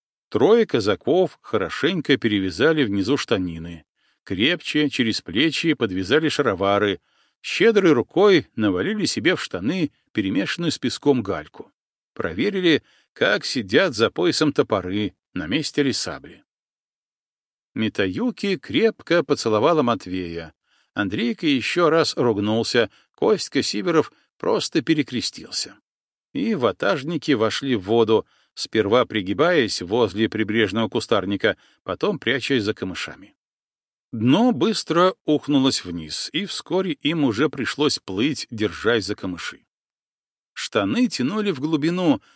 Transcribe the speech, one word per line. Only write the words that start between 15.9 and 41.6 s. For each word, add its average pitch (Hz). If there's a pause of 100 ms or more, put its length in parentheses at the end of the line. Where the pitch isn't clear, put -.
сабли. - (1300)
Митаюки 110
крепко 170
поцеловала 139
Матвея. 90 (400)
Андрейка 107
еще 151
раз 156
ругнулся, 110 (260)
Костька 175
Сиверов 180 (260)
просто 135
перекрестился. - (560)
И 202
ватажники 151
вошли 117
в 95
воду, 110 (300)
сперва 110
пригибаясь 107
возле 104
прибрежного 107
кустарника, 101 (260)
потом 175
прячась 123
за 104
камышами. - (760)
Дно 143
быстро 180 (120)
ухнулось 139
вниз, 82
и 185
вскоре 185
им 151
уже 127
пришлось 135
плыть, 113
держась 107
за 101
камыши. - (840)
Штаны 117
тянули 208
в 139
глубину, 160 (160)